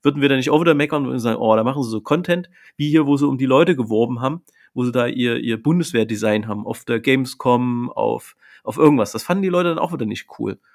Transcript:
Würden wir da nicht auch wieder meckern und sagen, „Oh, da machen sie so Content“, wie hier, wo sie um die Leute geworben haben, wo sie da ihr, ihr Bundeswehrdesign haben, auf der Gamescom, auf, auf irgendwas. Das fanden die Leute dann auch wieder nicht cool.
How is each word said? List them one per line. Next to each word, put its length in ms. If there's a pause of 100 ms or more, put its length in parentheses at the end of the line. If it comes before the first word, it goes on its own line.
Würden 180
wir 80
da 60
nicht 160
auch 100
wieder 140
meckern 320
und 140
sagen, 180
„Oh, 160
da 80
machen 220
sie 60
so 100
Content“, 500 (260)
wie 140
hier, 160
wo 100
sie 120
um 100
die 80
Leute 300
geworben 440
haben, 220 (320)
wo 80
sie 80
da 160
ihr, 300
ihr 260
Bundeswehrdesign 840
haben, 180
auf 180
der 140
Gamescom, 960
auf, 420 (300)
auf 140
irgendwas. 340
Das 100
fanden 220
die 40
Leute 200
dann 100
auch 140
wieder 140
nicht 200 (140)
cool. 180 (160)